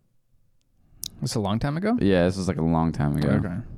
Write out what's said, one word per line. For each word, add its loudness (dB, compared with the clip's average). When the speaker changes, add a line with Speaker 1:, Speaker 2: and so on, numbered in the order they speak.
Speaker 1:
It's -4
a -2
long -2
time -2
ago? -2
Speaker 2:
Yeah, 4
this 0
was, -4
like, 0
a -2
long 2
time 0
ago. 0
Speaker 1:
Okay. 0